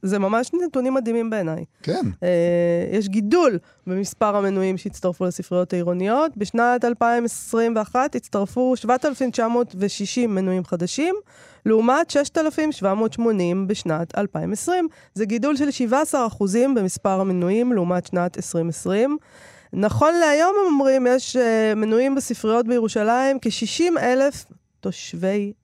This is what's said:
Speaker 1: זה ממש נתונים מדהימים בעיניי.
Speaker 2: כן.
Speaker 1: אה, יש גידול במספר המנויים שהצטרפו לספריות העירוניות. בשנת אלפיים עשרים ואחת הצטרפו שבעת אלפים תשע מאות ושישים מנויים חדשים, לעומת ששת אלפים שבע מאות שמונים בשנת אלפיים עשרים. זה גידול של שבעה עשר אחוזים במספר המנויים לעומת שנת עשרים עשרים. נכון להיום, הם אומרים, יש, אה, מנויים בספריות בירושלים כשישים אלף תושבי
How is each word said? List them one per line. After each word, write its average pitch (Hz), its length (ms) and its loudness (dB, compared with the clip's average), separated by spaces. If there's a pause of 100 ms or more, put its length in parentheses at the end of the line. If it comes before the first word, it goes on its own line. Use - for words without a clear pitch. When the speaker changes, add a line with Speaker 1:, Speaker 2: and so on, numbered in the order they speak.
Speaker 1:
זה 196 180 0
ממש 220 320 0 (140)
נתונים 262 280 -2
מדהימים 233 360 -2
בעיניי. 170 360 -4 (180)
Speaker 2:
כן. 202 180 -2 (220)
Speaker 1:
אה, 175 40 -2 (640)
יש 202 180 -2
גידול 220 480 2 (300)
במספר 196 480 -2
המנויים 190 420 0
שהצטרפו 185 480 -4
לספריות 180 480 -2
העירוניות. 185 640 0
בשנת 233 480 0
אלפיים 240 400 2
עשרים 233 500 -2
ואחת 254 400 -2
הצטרפו 247 600 -2
שבעת 247 300 0
אלפים 262 260 -2
תשע 226 160 0
מאות 233 320 -2
ושישים 202 560 -2
מנויים 185 300 -2
חדשים, 262 500 -2 (500)
לעומת 233 440 4
ששת 285 280 0
אלפים 311 340 0
שבע 196 220 0
מאות 220 200 -2
שמונים 190 540 0
בשנת 170 500 -4
אלפיים 180 340 -4
עשרים. 339 360 -2 (260)
זה 214 120 -4
גידול 233 300 0
של 277 160 0
שבעה 254 300 0
עשר 294 260 0
אחוזים 226 480 0
במספר 190 460 0
המנויים 190 520 0
לעומת 180 320 0
שנת 180 320 -2
עשרים 170 320 -4
עשרים. 214 480 0 (560)
נכון 214 460 2
להיום, 320 420 4
הם 359 120 2
אומרים, 269 360 4
יש, 254 260 0
אה, 220 400 2
מנויים 226 400 2
בספריות 233 520 0
בירושלים 240 760 2
כשישים 320 560 0
אלף 269 480 0 (360)
תושבי 196 720 -4 (100)